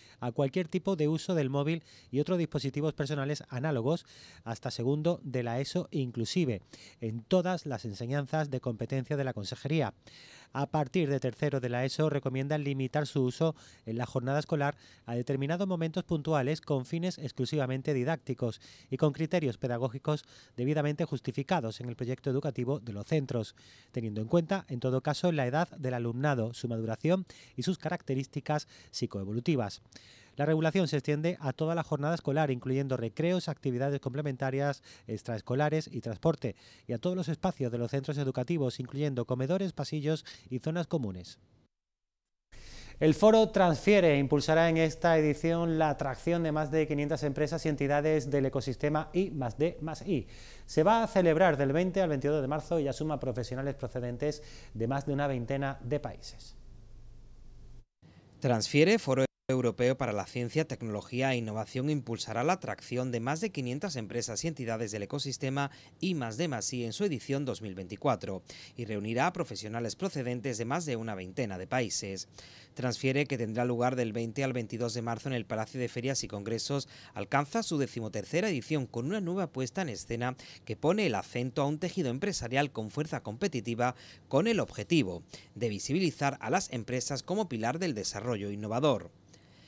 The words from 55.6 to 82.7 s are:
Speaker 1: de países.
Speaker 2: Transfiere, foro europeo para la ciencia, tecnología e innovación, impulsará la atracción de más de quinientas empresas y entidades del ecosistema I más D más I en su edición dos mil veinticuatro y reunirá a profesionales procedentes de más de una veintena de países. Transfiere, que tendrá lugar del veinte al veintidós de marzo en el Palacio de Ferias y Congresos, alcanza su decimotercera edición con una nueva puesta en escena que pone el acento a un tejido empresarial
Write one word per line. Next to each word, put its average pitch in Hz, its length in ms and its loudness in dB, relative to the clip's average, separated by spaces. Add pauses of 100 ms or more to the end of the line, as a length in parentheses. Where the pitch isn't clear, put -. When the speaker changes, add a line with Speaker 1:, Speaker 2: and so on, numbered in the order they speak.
Speaker 1:
de 135 180 -2
países. - 560 -12 (1800)
Speaker 2:
Transfiere, 147 600 6
foro 131 260 2 (220)
europeo 123 500 2
para 117 160 -2
la 98 140 -2
ciencia, 123 400 -2
tecnología 120 640 -2
e 123 40 2
innovación, 110 520 -2
impulsará 117 540 -2
la 170 100 4
atracción 123 580 -4
de 117 80 0
más 143 220 -2
de 214 100 -2
quinientas 139 440 -4
empresas 113 480 -4
y 160 40 -4
entidades 113 440 -4
del 104 100 -4
ecosistema 139 720 -2 (280)
I 190 140 0
más 117 240 -2
D 170 100 0
más 120 240 -2
I 120 140 -2
en 110 80 -4
su 202 100 -2
edición 139 420 -2
dos 110 180 -4
mil 98 100 -6
veinticuatro 98 720 -2 (320)
y 120 100 -8
reunirá 110 400 0
a 180 80 2
profesionales 110 640 -6
procedentes 123 640 -4
de 117 60 -2
más 156 200 -2
de 127 120 -2
una 113 180 -6
veintena 92 420 -4
de 92 80 -8
países. 101 600 -2 (480)
Transfiere, 131 500 0
que 131 140 -2
tendrá 113 260 0
lugar 123 300 2
del 117 180 0
veinte 117 300 -2
al 131 100 0
veintidós 117 400 -4
de 120 80 -4
marzo 117 280 -4
en 131 40 -2
el 113 140 -2
Palacio 110 320 -4
de 120 100 -2
Ferias 127 340 -2
y 110 40 -8
Congresos, 110 600 -4 (280)
alcanza 139 480 0
su 156 160 -2
decimotercera 120 680 -2
edición 139 360 -2
con 120 220 -4
una 208 120 -2
nueva 180 320 -2
puesta 131 300 -4
en 160 80 -2
escena 120 480 -4 (260)
que 110 140 -6
pone 196 300 2
el 113 80 2
acento 123 480 -2
a - 20 4
un 151 140 0
tejido 170 320 -2
empresarial 139 600 0